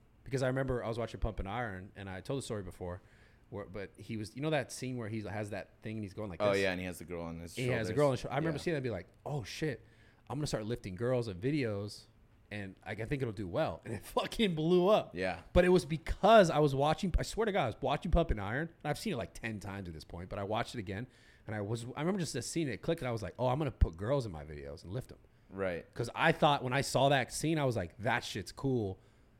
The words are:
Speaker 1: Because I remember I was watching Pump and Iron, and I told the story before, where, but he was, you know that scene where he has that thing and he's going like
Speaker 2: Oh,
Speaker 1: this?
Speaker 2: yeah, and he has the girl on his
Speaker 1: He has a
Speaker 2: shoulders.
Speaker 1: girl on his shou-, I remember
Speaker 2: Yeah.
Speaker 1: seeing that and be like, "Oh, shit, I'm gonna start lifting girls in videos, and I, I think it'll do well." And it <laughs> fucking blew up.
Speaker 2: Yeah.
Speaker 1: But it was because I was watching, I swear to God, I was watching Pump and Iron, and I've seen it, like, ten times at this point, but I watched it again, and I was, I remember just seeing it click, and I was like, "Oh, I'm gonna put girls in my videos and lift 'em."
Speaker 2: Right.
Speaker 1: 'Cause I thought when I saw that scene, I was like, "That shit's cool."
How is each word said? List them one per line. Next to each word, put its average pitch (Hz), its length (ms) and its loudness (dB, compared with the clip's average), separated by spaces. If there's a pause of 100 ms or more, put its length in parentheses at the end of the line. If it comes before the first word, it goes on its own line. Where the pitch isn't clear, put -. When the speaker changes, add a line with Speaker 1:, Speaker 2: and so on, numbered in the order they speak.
(240)
Speaker 1:
Because 131 180 -2
I 131 60 2
remember 131 360 0
I 104 40 -2
was 113 100 -2
watching 110 220 -6
Pump 110 180 -2
and 92 100 -4
Iron, 101 480 -6
and 98 120 -10
I 92 120 -8
told 139 180 -4
the 127 40 -4
story 107 200 -6
before, 90 380 -8 (500)
where, 101 220 -8
but 98 240 -10
he 107 200 -8
was, 104 180 -8
you 131 80 -8
know 156 80 0
that 139 220 0
scene 127 240 -6
where 117 120 -6
he 110 140 -4
has 104 280 -6
that 98 200 -8 (120)
thing 110 160 -6
and 107 40 -4
he's 95 120 -8
going 107 160 -6
like 85 120 -4
Speaker 2:
Oh, 104 100 6
Speaker 1:
this? 98 100 4
Speaker 2:
yeah, 95 100 4
and 90 80 -2
he 92 60 -4
has 87 120 -6
the 85 60 -12
girl 85 180 -6
on 82 160 -6
his 85 160 -12
Speaker 1:
He 127 140 -2
has - 20 2
a 127 40 2 (180)
Speaker 2:
shoulders. 92 40 0
Speaker 1:
girl 147 100 6
on 135 80 4
his 120 60 -4
shou-, - 80 -8
I - 80 -2
remember 156 220 0
Speaker 2:
Yeah. - 40 -6
Speaker 1:
seeing 175 120 0
that 147 40 -2
and 131 60 -4
be 123 60 0
like, 90 160 -6 (180)
"Oh, 139 200 -4
shit, 139 400 -6 (440)
I'm 127 100 -6
gonna 147 100 -2
start 113 180 -2
lifting 107 300 -4
girls 120 320 0
in 92 80 -6
videos, 107 680 -2 (440)
and 101 240 -8 (100)
I, 87 80 -8
I - 20 -4 (100)
think 131 180 -2
it'll 117 100 -2
do 101 140 -6
well." 104 380 -2
And 113 100 -6
it 101 120 -10
<laughs> - 100 -14
fucking 220 400 2
blew 175 320 6
up. 202 260 4
Speaker 2:
Yeah. 87 240 0 (140)
Speaker 1:
But 180 120 8
it 180 40 6
was 180 160 6
because 180 640 8
I 135 80 2
was 151 160 6
watching, 156 460 2
I - 20 0
swear - 240 -2
to 202 60 0
God, 190 100 2
I 135 40 2
was 107 140 -2
watching 143 300 0
Pump 170 220 4
and 107 80 0
Iron, 120 280 -2 (140)
and 147 80 -2
I've 147 80 -2
seen 220 140 -4
it, 147 40 -2
like, 98 180 -6
ten 110 260 -6
times 98 260 -8
at 85 80 -8
this 76 100 -10
point, 87 240 -10
but 101 120 -6
I - 20 -2
watched 107 320 -2
it 120 60 -6
again, 101 260 -6 (400)
and 110 80 -6
I 107 60 -4
was, 117 260 -4 (100)
I - 40 -6
remember 180 180 0
just 165 160 -4 (160)
seeing 165 160 -2
it 113 160 -6
click, - 180 -2
and 127 60 -4
I 123 60 -2
was 110 100 -4
like, 90 160 -8
"Oh, 127 80 0
I'm 127 120 2
gonna 151 120 0
put 90 260 4
girls 120 300 0
in 98 60 -6
my 78 120 -8
videos 73 380 -10
and 87 100 -10
lift 127 200 -6
'em." - 60 -18 (320)
Speaker 2:
Right. 92 440 -2
Speaker 1:
'Cause 113 220 -4
I 151 160 6
thought 143 320 4
when 123 80 -2
I 135 80 4
saw 139 300 4
that 131 220 4
scene, 156 280 0
I 143 40 2
was 127 120 2
like, 90 220 -4
"That 117 260 0
shit's - 260 -6
cool." 113 480 -2 (420)